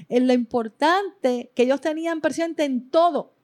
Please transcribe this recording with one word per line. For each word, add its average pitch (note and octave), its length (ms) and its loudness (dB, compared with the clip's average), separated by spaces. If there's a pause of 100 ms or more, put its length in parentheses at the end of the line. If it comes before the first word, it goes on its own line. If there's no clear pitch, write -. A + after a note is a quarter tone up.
en B3+ 180 2
lo B3+ 60 4
importante B3 1200 -2
que B3 80 2
ellos C4+ 180 2
tenían D#4+ 400 -4
presente D#4+ 440 -2
en B3+ 240 -4
todo E4 440 0 (100)